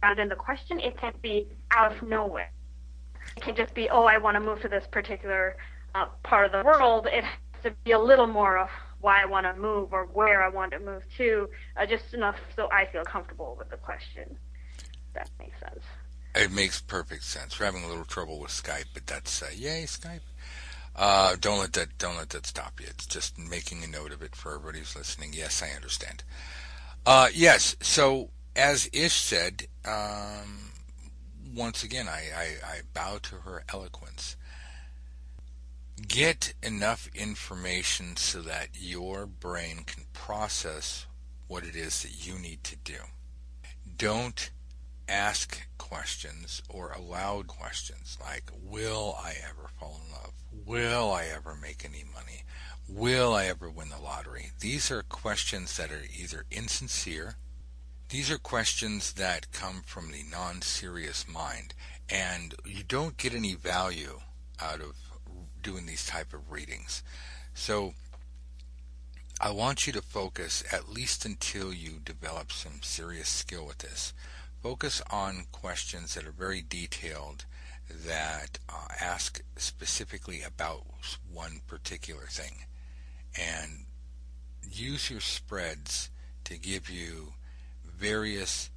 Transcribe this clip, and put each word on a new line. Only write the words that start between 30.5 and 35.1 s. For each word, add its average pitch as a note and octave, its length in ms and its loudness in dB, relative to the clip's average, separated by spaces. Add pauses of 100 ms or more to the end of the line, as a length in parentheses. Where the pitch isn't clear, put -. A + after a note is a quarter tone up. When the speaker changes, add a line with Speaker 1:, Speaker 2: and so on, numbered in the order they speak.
Speaker 2:
once A#2 300 -2
again, A2+ 240 -4
I, D#2 280 -4
I, D#2+ 300 -4
I D#2 160 -8 (120)
bow G2+ 260 -4
to - 220 -10
her F2+ 280 -8
eloquence. - 680 -10 (1700)